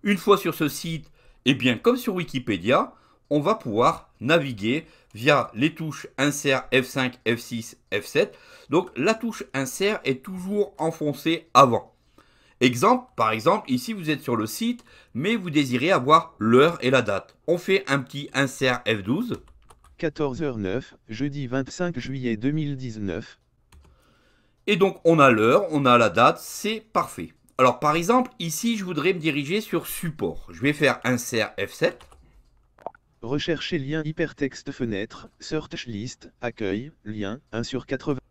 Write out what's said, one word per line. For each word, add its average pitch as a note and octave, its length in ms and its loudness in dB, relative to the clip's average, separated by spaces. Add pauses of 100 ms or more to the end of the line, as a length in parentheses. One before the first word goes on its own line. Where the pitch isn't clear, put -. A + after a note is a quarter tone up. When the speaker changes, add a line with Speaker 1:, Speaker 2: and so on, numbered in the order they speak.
Speaker 1:
Une G3+ 140 2
fois - 200 4
sur E3 160 -2
ce D3+ 140 0
site, D#3+ 420 -8 (360)
eh C3+ 80 4
bien, A#2+ 240 2
comme B3 180 4
sur A#3 180 -4
Wikipédia, C3 800 -2 (340)
on D3 120 2
va G3+ 160 0
pouvoir B2+ 640 0
naviguer C3+ 680 0 (280)
via B2+ 400 2
les D3 200 0
touches - 320 -10 (100)
insert C#3 560 0
F C3 120 4
cinq, B2+ 420 -4
F A#2 140 0
six, - 360 -10 (160)
F G2+ 140 -4
sept. F#3+ 320 -2 (320)
Donc, F#3 260 2
la F3+ 180 0
touche A3 280 -8 (100)
insert F#3+ 520 -2
est C3 180 -2
toujours G3 560 -4
enfoncée D#3+ 760 -4
avant. B2+ 360 6 (720)
Exemple, D#3 560 4
par A2 160 2
exemple, D3+ 380 0
ici, B2+ 220 -2
vous E3+ 180 -6
êtes C#3+ 120 -2
sur A#2+ 140 -2
le A2 100 -2
site, A#3 380 -6 (280)
mais F3+ 240 -2
vous F3+ 140 -6
désirez C#3 400 0
avoir D#3 480 2
l'heure C3 440 4
et B2+ 80 0
la C3 120 4
date. G2 340 -6 (100)
On E3+ 120 2
fait F#3+ 320 0
un C#3 80 2
petit C#3 340 -8
insert C3 540 0
F G#2 160 0
douze. C#3 400 -4 (560)
Speaker 2:
Quatorze D3 420 -4
heures C3+ 160 -4
neuf, G#2 380 -4 (140)
jeudi C3+ 380 -6
vingt-cinq C3+ 520 -4
juillet B2+ 380 -4
deux B2+ 160 -2
mille D3 240 -4
dix-neuf. G#2+ 640 -8 (1300)
Speaker 1:
Et G#3 100 2
donc, F3+ 280 2
on E3 140 6
a C3+ 120 10
l'heure, A#2+ 400 6
on C#3+ 140 0
a B2 140 8
la A2 120 6
date, B2 280 6
c'est G#3+ 420 -6 (120)
parfait. - 420 -4 (240)
Alors, B2+ 220 4
par D3+ 160 2
exemple, A#3 420 2
ici, G#3+ 380 -2
je G3+ 80 -8
voudrais F3+ 300 0
me E3+ 40 -4
diriger D3+ 420 -2
sur F3 260 -4
support. - 640 -6
Je E2 120 -16
vais C#3+ 100 4
faire C#3 320 2
insert A#2+ 540 0
F F#2+ 140 -6
sept. - 360 -4 (1120)
Speaker 2:
Rechercher C#3+ 580 -4
lien D3 260 -4
hypertexte D3 680 -6
fenêtre, A2+ 580 -6 (120)
search - 460 -8
list, A#2 440 -12 (100)
accueil, A2+ 520 -4 (120)
lien, G#2+ 360 -8 (120)
un A#2 100 -4
sur - 240 -8
quatre-vingts. C3+ 340 -6 (100)